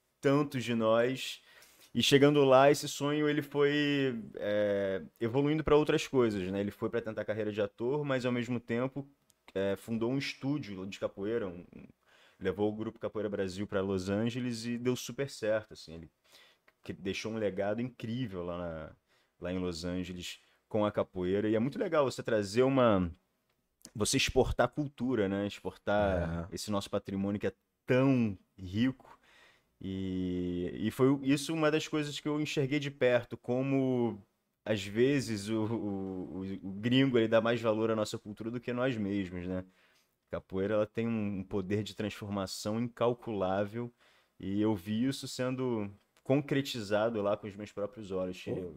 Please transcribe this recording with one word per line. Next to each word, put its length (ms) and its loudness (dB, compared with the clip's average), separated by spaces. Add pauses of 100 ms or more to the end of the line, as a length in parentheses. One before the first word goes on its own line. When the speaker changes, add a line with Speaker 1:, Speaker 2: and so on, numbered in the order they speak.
(220)
Speaker 1:
tantos 420 2
de 100 -2
nós. 680 2 (520)
E 80 2
chegando 420 8
lá, 260 10
esse 180 2
sonho 400 0
ele 140 2
foi, 760 2 (180)
é, 680 0 (180)
evoluindo 420 2
pra 140 6
outras 320 2
coisas, 420 2
né? 100 0
Ele 100 -2
foi 180 -4
pra 140 -2
tentar 180 -8
a 60 -6
carreira 260 -2
de 80 -2
ator, 460 -2
mas 180 0
ao 80 0
mesmo 260 -2
tempo, 480 -4 (480)
é, 220 0
fundou 340 -2
um 60 0
estúdio 720 -4
de 120 -12
capoeira, 480 -4
um, 180 -10 (120)
um, 100 -18 (540)
levou 320 0
o 20 -8
grupo 240 -8
Capoeira 300 -4
Brasil 400 -4
pra 120 0
Los 280 0
Angeles 560 -2
e 120 -4
deu 200 0
super 340 -6
certo, 440 -2
assim, 200 -16
ele 160 -14 (720)
que 100 -10
deixou 400 -6
um 40 -6
legado 440 -2
incrível 640 -6
lá 140 -6
na... 320 -8 (500)
lá 120 -4
em 80 -2
Los 240 -4
Angeles 560 -6 (280)
com 160 0
a 60 2
capoeira. 580 0
E 60 4
é 60 4
muito 180 -2
legal 260 2
você 180 -2
trazer 420 2
uma, 440 6 (840)
você 220 0
exportar 520 2
cultura, 600 -2
né? 180 0
Exportar 1040 -2
Speaker 2:
É. 40 -10
Speaker 1:
esse 160 -8
nosso 200 -4
patrimônio 480 -2
que 80 -2
é 60 -2 (340)
tão 500 4 (220)
rico. 580 -2 (640)
E, 1000 -4
e 120 -2
foi 320 2
isso 300 0
uma 180 2
das 180 0
coisas 320 -4
que 80 -6
eu 120 -2
enxerguei 380 0
de 120 -4
perto, 460 2
como 840 0 (440)
às 200 0
vezes 640 2
o, 160 0
o, 760 -4
o, 280 -8
o 40 -8
gringo 460 4
ele 100 6
dá 120 4
mais 200 0
valor 300 2
à 60 0
nossa 220 -2
cultura 320 -10
do 100 -6
que 120 -6
nós 240 0
mesmos, 500 -2
né? 180 -4 (640)
Capoeira, 440 -2
ela 120 2
tem 200 -2
um, 340 -2
um 40 -6
poder 380 -2
de 120 -10
transformação 840 -4
incalculável 1120 -2 (480)
e 220 -2
eu 120 4
vi 300 -2
isso 240 -4
sendo 600 -4 (320)
concretizado 1000 0
lá 160 2
com 120 -8
os 80 -12
meus 160 -12
próprios 400 -8
olhos. 260 -2
Tinha, 180 -6
Speaker 2:
Pô. 200 -8